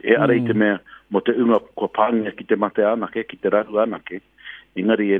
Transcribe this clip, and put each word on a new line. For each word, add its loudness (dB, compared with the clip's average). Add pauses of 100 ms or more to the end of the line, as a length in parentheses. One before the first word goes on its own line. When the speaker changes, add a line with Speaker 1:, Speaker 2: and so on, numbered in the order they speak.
Speaker 1:
E 4
ara 2
i -2
te 0
Speaker 2:
Mm. 2
Speaker 1:
mea, 2 (320)
mo 0
te 2
unga 2 (140)
kua -4
pāngia 0
ki -14
te 0
mate 0
anake, -2
ki -18
te 0
raru 0
anake, -6 (560)
engari 0
e 2